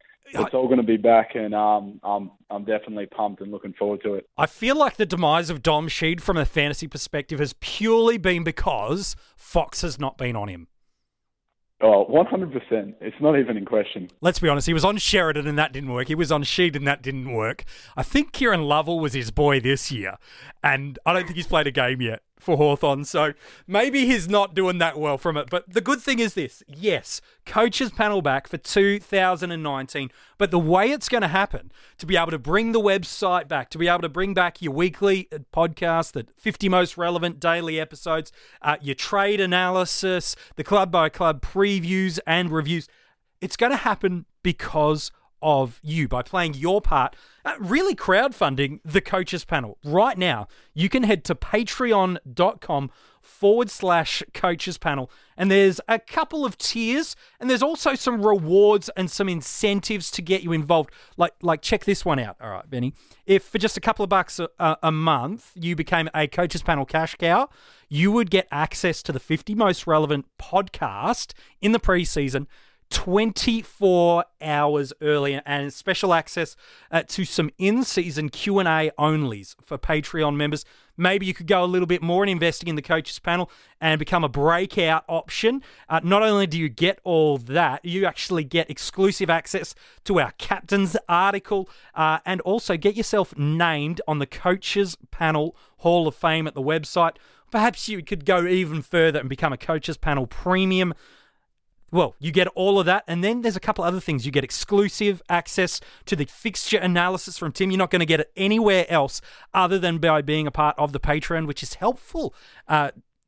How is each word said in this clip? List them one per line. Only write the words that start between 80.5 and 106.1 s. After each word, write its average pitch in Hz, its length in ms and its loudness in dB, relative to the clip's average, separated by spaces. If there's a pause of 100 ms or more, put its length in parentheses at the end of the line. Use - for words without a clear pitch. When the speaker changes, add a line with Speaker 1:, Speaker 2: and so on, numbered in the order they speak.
Speaker 1:
Maybe 185 300 0
you 185 80 -2
could 165 140 -12
go 185 160 4
a - 20 2
little 180 220 0
bit 165 160 -2
more 175 180 2
in 202 80 2
investing 170 400 -2
in 160 60 -4
the 147 80 -6
Coaches 160 340 -4
Panel 175 320 -4 (320)
and 156 160 2
become 160 260 0
a 143 60 0
breakout 160 800 0
option. 220 560 -2 (260)
Uh, 160 140 0
not 196 180 4
only 202 240 4
do 165 140 -4
you 156 100 -2
get 175 340 0
all 156 360 4
that, 139 440 0
you 180 220 -2
actually 165 380 -2
get 160 260 -2
exclusive 190 580 0
access 170 460 -2 (300)
to 185 160 2
our 131 180 0
captain's 196 580 0 (140)
article, 190 580 0 (280)
uh, 160 320 2
and 185 140 -2
also 190 360 -2
get 202 180 2
yourself 208 400 -2
named 156 720 0
on 151 120 -2
the 139 80 -4
Coaches 190 680 -2 (140)
Panel 160 460 -2 (220)
Hall 170 300 4
of 147 60 -4
Fame 160 320 0
at 151 80 -6
the 135 80 -6
website. 160 540 0 (340)
Perhaps 233 400 0
you 190 140 -6
could 165 200 -8
go 180 220 4
even 175 380 0
further 160 360 4
and 131 100 -6
become 139 220 0
a 127 60 -6
Coaches 160 400 -4
Panel 143 300 0
premium. 185 640 0 (1000)
Well, 165 260 2
you 156 140 -6
get 180 240 4
all 196 240 4
of 170 80 2
that, 185 200 2
and 170 160 -2
then 233 200 0
there's 214 120 0
a 180 40 -4
couple 208 240 -2
other 180 160 0
things. 135 260 -4
You 143 60 -6
get 139 120 0
exclusive 202 880 0
access 175 500 0 (280)
to 196 80 -2